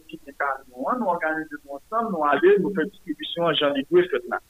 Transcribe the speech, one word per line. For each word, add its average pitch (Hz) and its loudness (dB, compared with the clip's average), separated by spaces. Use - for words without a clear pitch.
ki - -16
gen - -20
kamyon, 131 -6
an, 226 -2
nou 190 0
òganize 156 -4
ansanm, 208 -6
nou 156 -2
ale, 208 6
nou 185 0
fè 156 0
distribisyon, - -4
jan 143 2
li 135 -2
dwe 175 4
fèt 120 -4
la. 101 -4